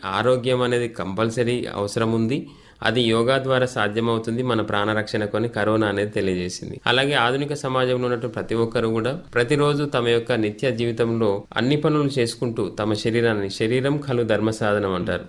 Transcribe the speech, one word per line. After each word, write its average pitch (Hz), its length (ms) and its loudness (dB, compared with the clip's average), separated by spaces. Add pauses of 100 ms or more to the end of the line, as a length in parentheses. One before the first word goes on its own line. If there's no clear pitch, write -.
(120)
ఆరోగ్యం 123 500 2
అనేది 120 320 2
కంపల్సరీ 113 640 0 (160)
అవసరం 113 400 0
ఉంది, 113 240 0 (440)
అది 113 220 2
యోగా 117 340 4
ద్వారా 131 300 2
సాధ్యమవుతుంది 113 760 0
మన 117 180 0
ప్రాణరక్షణకు 104 760 -2
అని 113 140 0
కరోనా 107 380 2
అనేది 101 240 0
తెలియజేసింది. 92 640 -4 (100)
అలాగే 135 300 2
ఆధునిక 135 400 0
సమాజంలో 127 500 0
ఉన్నటువంటి 123 300 -4
ప్రతి 104 200 -4
ఒక్కరు 113 340 0
కూడా 113 220 0 (180)
ప్రతిరోజు 147 560 2
తమ 127 220 0
యొక్క 117 300 2
నిత్య 107 340 0
జీవితంలో 113 580 0 (260)
అన్ని 127 220 2
పనులు 147 340 2
చేసుకుంటూ 117 540 -2 (100)
తమ 107 180 0
శరీరాన్ని, 110 580 0
శరీరం 127 480 0
ఖలు 127 260 -2
ధర్మ 110 260 2
సాధనం 104 440 0
అంటారు, 90 340 -2